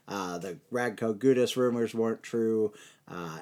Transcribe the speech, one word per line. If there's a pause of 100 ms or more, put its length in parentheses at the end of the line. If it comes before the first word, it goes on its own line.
Uh,
the (140)
Radko
Gudas
rumors
weren't
true. (380)
Uh,